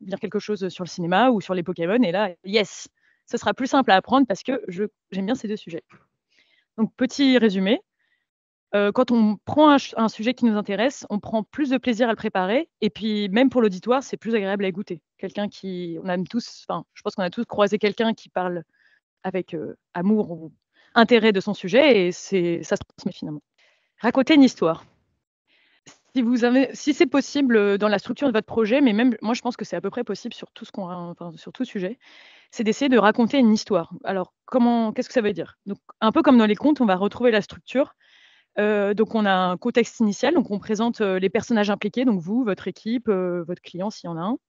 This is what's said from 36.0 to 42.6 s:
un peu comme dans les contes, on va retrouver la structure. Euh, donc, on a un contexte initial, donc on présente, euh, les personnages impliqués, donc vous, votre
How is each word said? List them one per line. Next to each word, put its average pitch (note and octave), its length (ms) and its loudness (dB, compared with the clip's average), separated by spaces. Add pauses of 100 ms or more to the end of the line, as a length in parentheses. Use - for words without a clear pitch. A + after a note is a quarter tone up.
un A3 120 2
peu D#4+ 100 2
comme C4 160 8
dans A3 80 6
les G#3 80 2
contes, C#4+ 260 2
on B3 60 4
va F#3+ 80 2
retrouver G#3 380 0
la G#3+ 100 2
structure. - 540 -4 (640)
Euh, G#3 340 0
donc, G#3+ 220 0
on G#3+ 100 2
a G3 60 4
un F#3 240 2
contexte A#3 420 -2
initial, A#3 360 0
donc C4+ 180 0
on G3+ 80 -4
présente, A3 400 -4
euh, F#3+ 180 0
les F#3+ 120 0
personnages G#3 400 0
impliqués, G#3+ 340 -4
donc G#3+ 160 2
vous, G#3+ 240 -2
votre G3 240 -4